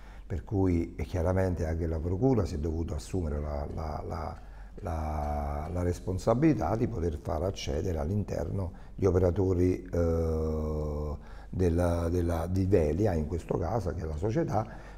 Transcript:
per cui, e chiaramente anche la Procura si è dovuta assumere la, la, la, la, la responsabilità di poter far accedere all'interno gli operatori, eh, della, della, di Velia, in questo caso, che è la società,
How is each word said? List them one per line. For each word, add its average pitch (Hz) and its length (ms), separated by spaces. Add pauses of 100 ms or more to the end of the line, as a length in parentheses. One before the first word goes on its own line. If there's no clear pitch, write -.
(280)
per - 160
cui, 90 520
e - 80
chiaramente 90 640
anche 82 180
la 80 140
Procura 95 460
si 73 100
è - 20
dovuta 80 380
assumere 73 440
la, 73 360
la, 78 320
la, 82 320 (380)
la, 76 920
la 90 120
responsabilità 104 920
di 120 120
poter 80 340
far 82 220
accedere 87 560
all'interno 92 720 (240)
gli - 100
operatori, 90 800
eh, 78 1300 (300)
della, 85 640
della, 85 380
di 92 180
Velia, 92 480
in 78 140
questo 80 320
caso, 90 340
che 90 80
è 85 40
la 78 120
società, 113 500 (300)